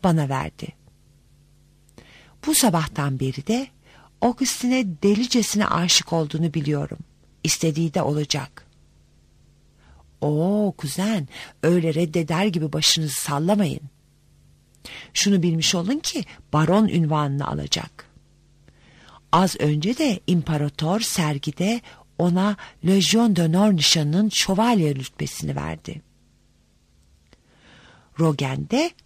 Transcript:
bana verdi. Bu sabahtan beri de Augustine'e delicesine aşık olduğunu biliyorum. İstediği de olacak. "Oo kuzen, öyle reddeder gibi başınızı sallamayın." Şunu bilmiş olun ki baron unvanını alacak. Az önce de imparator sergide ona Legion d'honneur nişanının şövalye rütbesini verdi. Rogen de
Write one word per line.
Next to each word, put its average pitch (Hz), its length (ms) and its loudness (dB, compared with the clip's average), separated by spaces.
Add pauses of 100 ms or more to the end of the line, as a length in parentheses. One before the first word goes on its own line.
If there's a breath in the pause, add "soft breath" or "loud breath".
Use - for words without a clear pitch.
bana 160 260 2
verdi. - 480 -8 (1700 loud breath)
Bu 302 100 0
sabahtan 156 640 0
beri 131 280 -4
de 247 200 -2 (540 soft breath)
Augustine'e 247 680 0 (160)
delicesine 208 640 2
aşık - 460 0
olduğunu 156 400 -2
biliyorum. 143 440 -4 (460)
İstediği 160 500 0
de 185 80 0
olacak. 147 640 -4 (1500 soft breath)
"Oo 180 560 0
kuzen, 180 500 -2 (360 loud breath)
öyle 165 300 4
reddeder 165 520 0
gibi 160 280 -2
başınızı 156 480 0
sallamayın." 160 600 0 (1300 loud breath)
Şunu 196 300 2
bilmiş 165 320 0
olun 196 240 -2
ki 285 260 -6 (280 loud breath)
baron 160 300 4
unvanını 151 640 0
alacak. - 600 -6 (1200 loud breath)
Az 180 280 4
önce 151 380 0
de 254 300 0
imparator 156 720 0
sergide 175 840 -2 (360 loud breath)
ona 180 380 2 (300 loud breath)
Legion 196 500 4
d'honneur 180 400 4
nişanının 160 540 2
şövalye 190 640 2
rütbesini 143 600 -8
verdi. 160 460 -8 (2250 soft breath)
Rogen 143 500 0
de 311 220 0 (140)